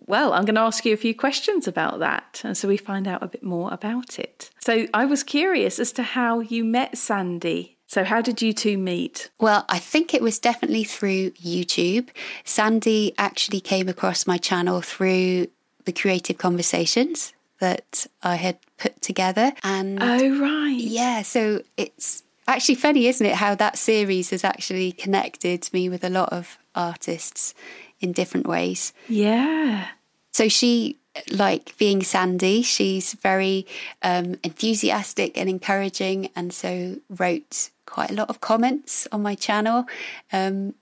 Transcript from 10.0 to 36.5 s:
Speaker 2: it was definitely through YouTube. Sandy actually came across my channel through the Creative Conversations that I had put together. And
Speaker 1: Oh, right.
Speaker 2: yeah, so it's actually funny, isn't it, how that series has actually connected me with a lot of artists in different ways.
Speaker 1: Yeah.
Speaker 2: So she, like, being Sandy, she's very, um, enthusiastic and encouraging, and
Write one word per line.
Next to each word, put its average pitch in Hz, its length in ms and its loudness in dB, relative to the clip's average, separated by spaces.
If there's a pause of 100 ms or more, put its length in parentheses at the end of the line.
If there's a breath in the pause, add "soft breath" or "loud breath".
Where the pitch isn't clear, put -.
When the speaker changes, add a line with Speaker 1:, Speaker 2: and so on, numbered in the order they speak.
Speaker 2:
it 247 80 2
was 226 160 2
definitely 233 460 0
through 190 480 -2
YouTube. 180 760 0 (360 loud breath)
Sandy 220 720 2
actually 202 420 -2
came 190 280 0
across 180 400 -2
my 180 100 2
channel 180 420 0
through 185 680 2 (380)
the 180 60 -4
Creative 185 460 -2
Conversations 180 960 0 (260)
that - 480 -2 (160)
I 175 140 0
had 180 220 -4 (200)
put - 240 -4
together. 190 500 2 (120)
And 196 360 -2
Speaker 1:
Oh, 254 400 4
right. 294 360 0
Speaker 2:
yeah, 233 460 0
so 214 400 0 (140)
it's - 460 -4 (240)
actually 254 300 2
funny, 285 320 4
isn't 247 180 2
it, - 80 2
how 202 220 2
that 208 200 0
series 196 540 2
has 185 140 -2
actually 185 480 -2
connected 180 800 -2
me 185 160 0
with 180 160 -4
a 185 60 -2
lot 185 220 2
of 175 260 -8 (180)
artists 170 800 -6 (460 loud breath)
in 180 120 -2
different - 340 -2
ways. 175 460 -2 (160)
Speaker 1:
Yeah. 226 800 2 (440)
Speaker 2:
So 220 160 4
she, 240 480 2 (360)
like, 190 440 0
being 196 280 2
Sandy, 185 580 2
she's 190 520 0
very, 190 520 2 (360 loud breath)
um, 180 420 0
enthusiastic 208 920 0
and 190 140 0
encouraging, 190 840 -2
and 180 180 -6